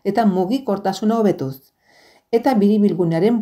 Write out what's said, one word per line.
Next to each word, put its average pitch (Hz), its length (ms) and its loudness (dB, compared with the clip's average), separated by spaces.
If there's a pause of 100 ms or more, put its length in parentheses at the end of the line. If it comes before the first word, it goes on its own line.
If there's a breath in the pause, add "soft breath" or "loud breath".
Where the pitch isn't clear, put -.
eta 202 220 0
mugikortasuna 202 960 -2
hobetuz. 139 360 0 (760 soft breath)
Eta 233 240 2
biribilgunearen 202 880 2